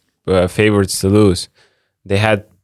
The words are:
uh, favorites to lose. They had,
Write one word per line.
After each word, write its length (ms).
uh, 200
favorites 540
to 80
lose. 400
They 140
had, 260